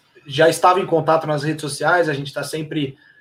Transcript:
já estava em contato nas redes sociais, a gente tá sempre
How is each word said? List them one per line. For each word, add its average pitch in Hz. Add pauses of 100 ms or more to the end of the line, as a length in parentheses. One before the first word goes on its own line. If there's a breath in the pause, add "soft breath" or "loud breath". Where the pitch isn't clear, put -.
(280)
já 147
estava 185
em 185
contato 160
nas 151
redes 151
sociais, 156
a 147
gente 139
tá 143
sempre 151 (240 soft breath)